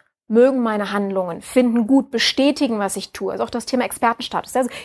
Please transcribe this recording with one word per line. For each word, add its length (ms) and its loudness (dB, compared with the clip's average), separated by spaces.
mögen 300 4
meine 320 -2
Handlungen, 500 -2
finden 460 2
gut, 240 4
bestätigen, 680 0
was 180 -2
ich 140 -10
tue. 200 -6
Also 140 -2
auch 40 -14
das 160 -6
Thema 200 0
Expertenstatus. 720 -2
Also 140 2